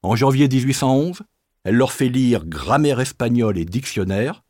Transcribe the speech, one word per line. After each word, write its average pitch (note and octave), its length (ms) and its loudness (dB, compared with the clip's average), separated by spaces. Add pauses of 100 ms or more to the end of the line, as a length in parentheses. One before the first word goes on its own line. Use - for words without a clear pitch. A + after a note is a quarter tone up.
En G2 120 0
janvier C3+ 320 4
dix-huit C3 280 0
cent C3 200 0
onze, F3 280 -2 (420)
elle G2 100 2
leur B2+ 160 2
fait C3+ 160 -2
lire A#2+ 380 2
grammaire A#2+ 560 0
espagnole A#2+ 560 0
et E2 80 -2
dictionnaire G#2 840 -4